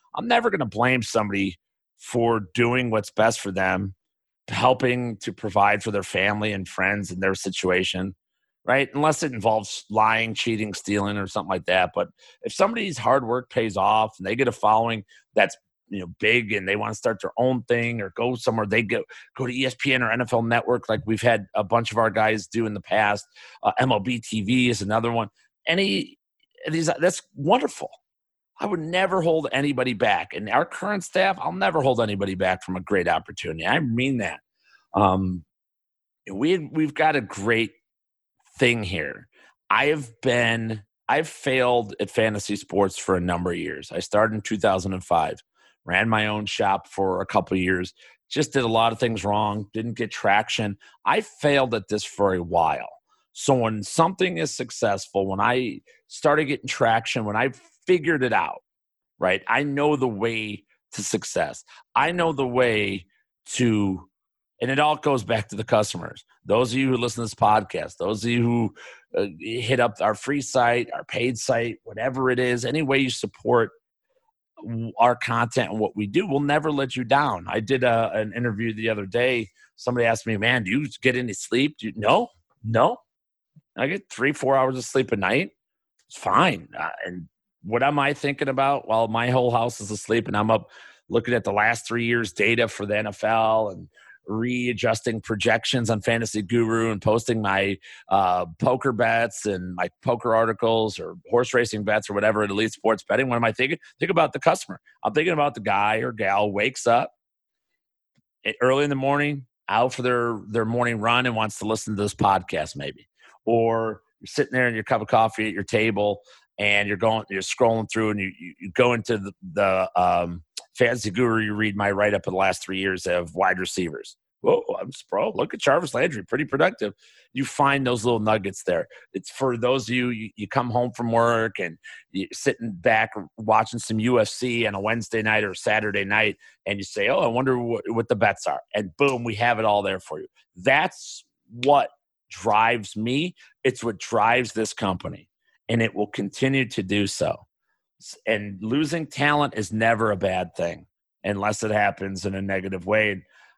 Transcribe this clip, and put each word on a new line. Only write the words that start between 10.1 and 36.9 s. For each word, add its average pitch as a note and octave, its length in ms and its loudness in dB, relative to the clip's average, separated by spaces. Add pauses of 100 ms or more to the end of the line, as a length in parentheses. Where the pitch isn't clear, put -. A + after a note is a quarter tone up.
cheating, G#2+ 400 -2
stealing, G2+ 420 -2
or G2 100 -4
something F#2 240 -6
like F#2 160 -4
that. F2+ 280 2
But - 140 -2 (340)
if - 100 -8
somebody's G3+ 460 -2
hard A#2+ 280 2
work B2 220 -4
pays A2 280 -2
off G#2+ 420 2
and F#2+ 80 -10
they G#2+ 100 -2
get B2+ 120 2
a A#2 40 2
following A2 520 2 (300)
that's, G2 220 4 (320)
you G2 120 -8
know, F2 180 -10
big A2 340 2
and F#2+ 160 -2
they G2+ 60 0
wanna G#2+ 200 -4
start A2+ 280 -2
their - 160 -6
own B2+ 240 0
thing A#2 380 0
or F#2+ 160 -8
go B2 180 0
somewhere, A2+ 320 -2
they A2+ 160 2
go, G#2+ 220 -2 (320)
go C3 100 -4
to B2 60 -4
E C3 140 -2
S B2 120 -4
P C3+ 160 0
N B2+ 80 2
or A2+ 80 0
N A#2 100 0
F A#2+ 120 -4
L A#2 100 2
Network, A#2 460 0
like A2 180 0
we've A2 160 -2
had A2+ 320 2
a G#2+ 80 2
bunch A#2 300 0
of A2+ 60 -2
our A2 120 4
guys A2 380 0
do A2+ 180 -2
in G#2 80 -4
the G2 60 -10
past. G#2 440 0 (380)
Uh, G#2+ 160 2
M B2+ 140 2
L G#2 80 2
B A#2 200 -4
T A2 220 -4
V B2 260 2
is A2 140 0
another A2+ 300 0
one. A2+ 160 -2 (380)
Any G3 520 -2 (480)
of D#3 60 -4
these, D#3+ 260 0
that's E3+ 240 0 (140)
wonderful. G#3+ 540 0 (680)
I - 80 -4
would F#3+ 140 -2
never F3+ 420 0
hold D#3+ 300 2
anybody B2+ 400 0
back. G2 420 2
And G#2 160 -6
our C3+ 140 4
current G3 400 -4
staff, F#3+ 360 0
I'll E3 120 -4
never F3+ 300 0
hold B2+ 180 2
anybody G2+ 340 -2
back F#2 300 0
from F#2 100 -6
a F#2 60 -6
great F2+ 260 0
opportunity. E2 580 -2
I A#2 140 2
mean B2+ 380 0
that. E2+ 240 -6 (520)
Um, F#2 520 2 (880)
we, D3+ 260 0
we've D3+ 360 -2